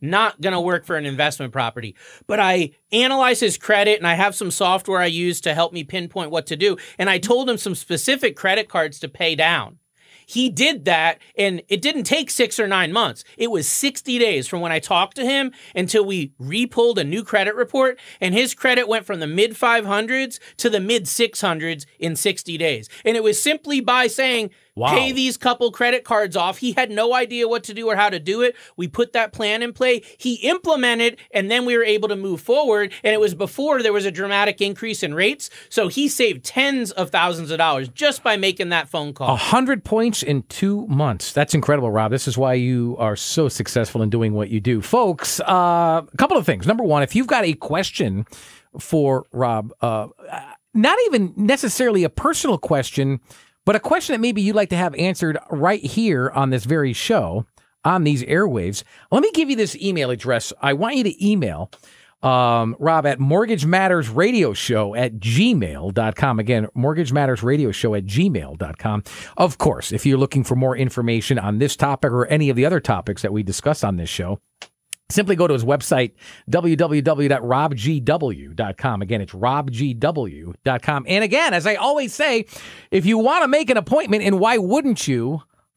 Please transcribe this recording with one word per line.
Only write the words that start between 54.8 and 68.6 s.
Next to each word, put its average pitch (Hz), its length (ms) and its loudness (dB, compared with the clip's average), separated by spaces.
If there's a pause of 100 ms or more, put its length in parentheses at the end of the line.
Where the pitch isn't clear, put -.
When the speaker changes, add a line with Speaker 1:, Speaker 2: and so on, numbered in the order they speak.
Speaker 2:
answered 165 420 0 (140)
right 175 320 0
here 143 500 0
on 135 180 2
this 123 120 0
very 139 300 0
show, 110 520 0 (380)
on 175 220 2
these 143 180 2
airwaves, 127 600 0 (280)
let 240 100 4
me 427 120 4
give 320 160 0
you 269 80 0
this 214 180 -2
email 175 340 -2
address. 120 520 -2
I 139 100 2
want 208 240 0
you 262 80 2
to 202 240 -2
email, 107 420 0 (540)
um, 120 560 4
Rob 156 260 2
at 139 140 0
mortgage 165 460 2
matters 180 420 2
radio 160 460 2
show 107 420 -2
at 120 200 -2
gmail 107 800 0
dot 110 220 0
com. 127 240 0
Again, 110 360 0
mortgage 143 360 -2
matters 131 320 0
radio 131 300 0
show 110 200 0
at 98 120 -2
gmail 98 520 0
dot 82 200 -8